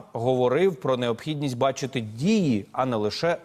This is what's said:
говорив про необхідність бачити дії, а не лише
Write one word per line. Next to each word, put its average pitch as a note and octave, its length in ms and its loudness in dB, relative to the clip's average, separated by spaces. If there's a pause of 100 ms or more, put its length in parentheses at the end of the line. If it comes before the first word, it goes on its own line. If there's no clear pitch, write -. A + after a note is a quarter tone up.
(120)
говорив B2+ 640 2
про C3 200 0
необхідність B2+ 600 -2
бачити C3 440 -2
дії, A#2+ 720 0
а B2+ 140 -2
не B2 100 0
лише A2 480 0